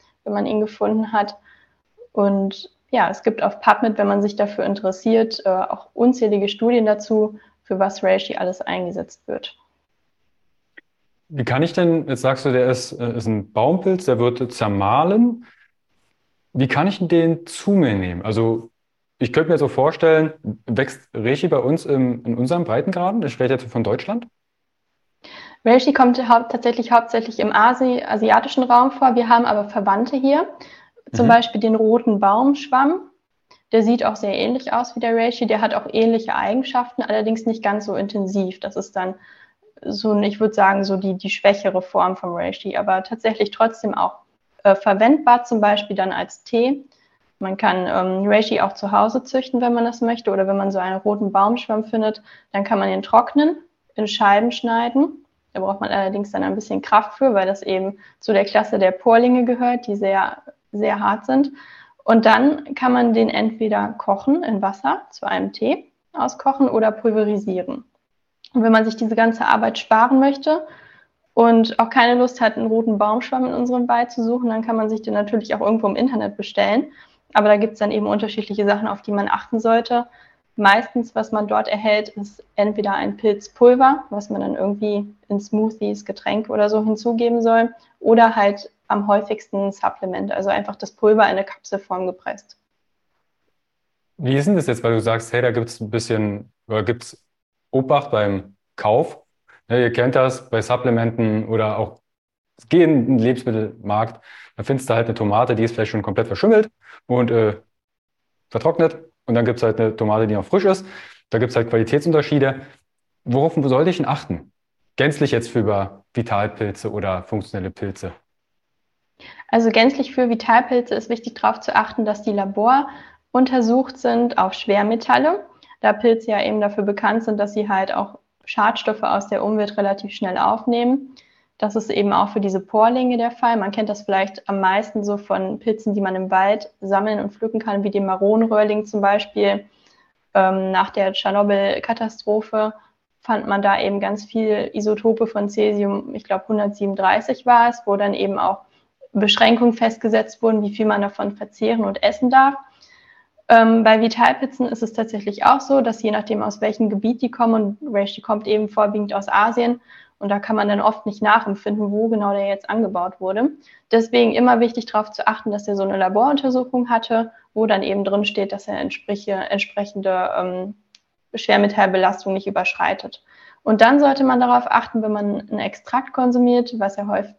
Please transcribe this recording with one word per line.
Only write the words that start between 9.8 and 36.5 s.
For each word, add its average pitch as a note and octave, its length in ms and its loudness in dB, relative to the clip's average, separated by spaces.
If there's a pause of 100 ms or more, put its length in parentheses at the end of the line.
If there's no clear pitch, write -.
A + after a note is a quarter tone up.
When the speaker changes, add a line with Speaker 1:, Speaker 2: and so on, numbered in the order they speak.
Speaker 2:
Wie C#3 160 -6
kann C3 200 0
ich E3+ 80 -4
denn, E3 340 0
jetzt C3 160 -6
sagst C3 220 0
du, C3+ 80 0
der B2+ 180 2
ist, A#2+ 220 -4
äh, A#2+ 240 -6
ist A2+ 100 -6
ein G#2+ 260 -4
Baumpilz, F3+ 520 0
der A#2+ 160 2
wird B2 320 -2
zermahlen. D3+ 960 0 (1040)
Wie B2+ 160 0
kann D#3 180 0
ich G3 220 -4
den E3+ 360 2
zu - 280 -4
mir D3 220 2
nehmen? F2+ 280 -4
Also A2+ 480 -2 (480)
ich A#2+ 140 -2
könnte D#3+ 180 2
mir D#3+ 80 2
so C#3+ 80 0
vorstellen, D#3 680 2 (320)
wächst C3 460 -4
Reishi C3+ 360 -2
bei D3+ 100 2
uns C#3 280 0
im, B2+ 380 0
in A#2 120 -4
unserem D#3+ 260 0
Breitengraden? F3+ 600 -2
Ich C3 180 -4
rede B2+ 140 0
jetzt B2 120 -6
von A#2 160 -4
Deutschland. G3 440 -4 (1400)
Speaker 1:
Reishi B3+ 280 6
kommt B3 260 4 (100)
hau-, A#3+ 200 6
tatsächlich A#3 440 -2
hauptsächlich A3+ 480 0
im G#3+ 100 0
Asi-, B3 540 2
asiatischen A3 580 2
Raum B3 300 4
vor. B3+ 240 2
Wir A#3 120 2
haben A#3+ 180 4
aber G#3 240 0
Verwandte G#3 460 0
hier, C#4 300 2 (640)
zum A#3+ 140 2
Speaker 2:
Mhm. A#3 40 8
Speaker 1:
Beispiel A#3 300 4
den A3 140 2
roten A3 460 2
Baumschwamm. C4+ 800 2 (720)
Der A3+ 100 4
sieht A#3 220 2
auch G#3+ 120 -2
sehr G3+ 180 -4
ähnlich B3 380 -4
aus A#3+ 220 -4
wie A#3 60 -10
der A#3 160 0
Reishi. A#3 300 -2
Der G#3+ 140 0
hat G#3+ 140 0
auch - 180 -4
ähnliche A3+ 420 0
Eigenschaften, B3 680 -2